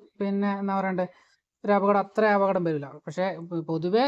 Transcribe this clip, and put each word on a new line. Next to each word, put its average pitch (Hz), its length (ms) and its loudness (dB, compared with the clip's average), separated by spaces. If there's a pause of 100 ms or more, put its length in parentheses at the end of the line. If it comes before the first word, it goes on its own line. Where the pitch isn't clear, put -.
(160)
പിന്നെ 202 420 -2
എന്താ 196 180 -4
പറയണ്ടേ, 185 300 -2 (580)
ഒരു 202 80 2
അപകടം, 202 280 4
അത്ര 196 260 0
അപകടം 196 380 2
വരില്ല. 151 240 -2 (140)
പക്ഷേ 175 220 -6 (200)
പൊ-, 170 200 -6
പൊതുവേ 170 440 0